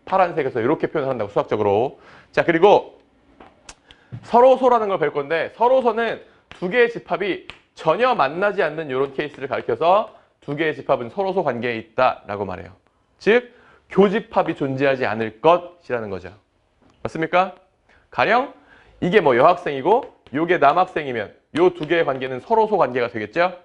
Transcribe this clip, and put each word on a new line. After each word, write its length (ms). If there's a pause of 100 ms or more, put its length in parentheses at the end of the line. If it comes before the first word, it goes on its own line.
파란색에서 520
이렇게 280
표현을 200
한다고, 220
수학적으로. 720 (320)
자, 120
그리고 540 (1200)
서로소라는 640
걸 100
볼 140
건데, 440
서로소는 680 (280)
두 200
개의 200
집합이 560 (280)
전혀 400
만나지 480
않는 280
요런 240
케이스를 320
가리켜서 680 (260)
두 160
개의 180
집합은 360
서로소 340
관계에 320
있다라고 680
말해요. 280 (460)
즉, 360 (360)
교집합이 640
존재하지 500
않을 340
것이라는 720
거죠. 200 (720)
맞습니까? 520 (560)
가령 420 (480)
이게 200
뭐 160
여학생이고 800 (200)
요게 240
남학생이면 760 (220)
요 180
두 120
개의 180
관계는 360
서로소 360
관계가 320
되겠죠? 560